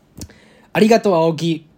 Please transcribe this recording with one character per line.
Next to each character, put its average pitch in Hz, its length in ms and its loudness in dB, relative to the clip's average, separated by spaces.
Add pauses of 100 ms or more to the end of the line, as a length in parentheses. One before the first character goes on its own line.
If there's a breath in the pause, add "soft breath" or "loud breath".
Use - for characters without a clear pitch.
(720 loud breath)
あ - 80 -4
り 214 80 4
が 226 120 4
と 208 120 -2
う、 - 20 0
青 165 220 0
木。 160 300 -6 (120)